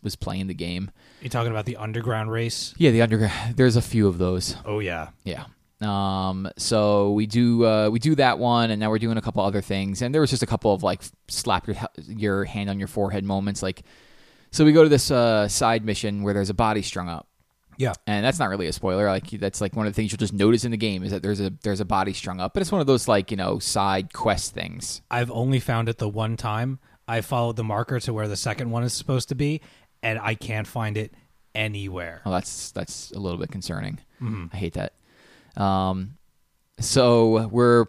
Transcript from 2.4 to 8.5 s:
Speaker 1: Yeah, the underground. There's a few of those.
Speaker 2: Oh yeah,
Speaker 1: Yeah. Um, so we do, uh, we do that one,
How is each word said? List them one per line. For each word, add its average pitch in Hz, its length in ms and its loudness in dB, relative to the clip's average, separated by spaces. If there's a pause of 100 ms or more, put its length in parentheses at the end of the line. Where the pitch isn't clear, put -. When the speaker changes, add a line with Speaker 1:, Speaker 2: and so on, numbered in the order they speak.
Speaker 1:
Yeah, 156 140 6
the 113 100 6
underground. 113 560 2
There's 127 180 6
a 117 60 4
few 107 260 4
of 87 120 2
those. 90 360 0 (100)
Speaker 2:
Oh 104 140 -4
yeah, 87 300 -6 (140)
Speaker 1:
Yeah. 80 220 -8 (360)
Um, 95 760 -2
so 104 540 4
we 107 160 2
do, 117 380 4
uh, 107 240 4
we 113 100 0
do 156 160 2
that 131 240 4
one, 117 320 2